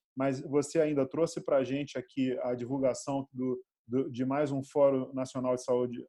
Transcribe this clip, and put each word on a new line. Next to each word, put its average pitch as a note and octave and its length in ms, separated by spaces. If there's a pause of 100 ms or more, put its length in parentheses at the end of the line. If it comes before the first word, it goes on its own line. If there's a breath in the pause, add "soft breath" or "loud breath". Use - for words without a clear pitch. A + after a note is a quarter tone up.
(160)
mas C3 240
você C#3+ 400
ainda C#3+ 280
trouxe D#3+ 320
pra C#3 240
gente C#3 320
aqui C3 440
a B2 140
divulgação C3+ 760
do, B2+ 300 (240)
do, B2 240
de B2 160
mais C#3 240
um C#3 120
Fórum C3+ 520
Nacional B2+ 400
de B2+ 80
Saúde B2 460